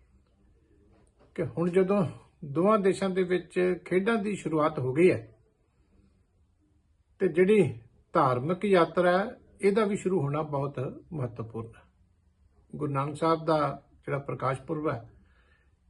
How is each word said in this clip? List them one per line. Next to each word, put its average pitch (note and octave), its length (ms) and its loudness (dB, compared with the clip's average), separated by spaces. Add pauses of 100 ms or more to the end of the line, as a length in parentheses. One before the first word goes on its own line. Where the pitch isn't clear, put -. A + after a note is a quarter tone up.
(1400)
ਕਿ E3+ 120 -4
ਹੁਣ E3+ 220 -2
ਜਦੋਂ F#3+ 360 2 (400)
ਦੋਵਾਂ F3 340 2
ਦੇਸ਼ਾਂ F#3+ 300 0
ਦੇ F#3 140 0
ਵਿੱਚ F3+ 640 -2
ਖੇਡਾਂ G3 320 0
ਦੀ G3+ 180 -4
ਸ਼ੁਰੂਆਤ D#3 440 -2
ਹੋ B2+ 140 -4
ਗਈ E3 180 6
ਹੈ A2 160 -4 (1900)
ਤੇ F#3+ 60 4
ਜਿਹੜੀ F3 520 4 (340)
ਧਾਰਮਿਕ D3 520 2
ਯਾਤਰਾ F3+ 520 4
ਹੈ, G3+ 80 0 (360)
ਇਹਦਾ G3+ 240 4
ਵੀ G3+ 100 0
ਸ਼ੁਰੂ F#3 260 -2
ਹੋਣਾ C#3+ 200 -2
ਬਹੁਤ C#3 380 -4 (340)
ਮਹੱਤਵਪੂਰਨ A2+ 640 -8
ਹੈ। - 40 -20 (920)
ਗੁਰੂ C#3+ 200 -6
ਨਾਨਕ C#3 240 -4
ਸਾਹਿਬ E3 280 0
ਦਾ D3 380 0 (120)
ਜਿਹੜਾ C#3+ 240 -6
ਪ੍ਰਕਾਸ਼ C3 420 -6
ਪੁਰਬ D#3 280 -4
ਹੈ, A#2+ 100 -4 (880)